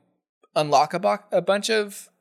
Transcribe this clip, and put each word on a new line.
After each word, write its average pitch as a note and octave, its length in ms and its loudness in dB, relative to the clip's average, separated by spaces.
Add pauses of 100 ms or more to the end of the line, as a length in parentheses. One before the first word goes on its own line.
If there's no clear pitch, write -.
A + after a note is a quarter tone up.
(540)
unlock D3 380 2
a F3 60 -4
bu-, G3+ 340 -2
a F#3 80 2
bunch G3 300 -2
of, G#3 400 -4 (100)